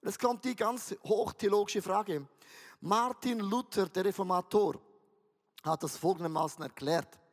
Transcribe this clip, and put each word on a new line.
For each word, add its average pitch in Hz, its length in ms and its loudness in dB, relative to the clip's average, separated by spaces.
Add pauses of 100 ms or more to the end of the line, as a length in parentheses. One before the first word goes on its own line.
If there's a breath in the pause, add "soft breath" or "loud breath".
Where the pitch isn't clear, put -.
Und - 60 -4
es 202 100 -6
kommt 240 280 0
die 247 100 -2
ganz 233 480 -2
hochtheologische 208 760 2
Frage. 185 440 -2 (540 loud breath)
Martin 233 600 0
Luther, 202 460 0
der 185 200 -2
Reformator, 185 760 0 (840)
hat 156 200 0
das 160 160 -6
folgendermaßen 160 640 -2
erklärt. 151 560 -2 (140)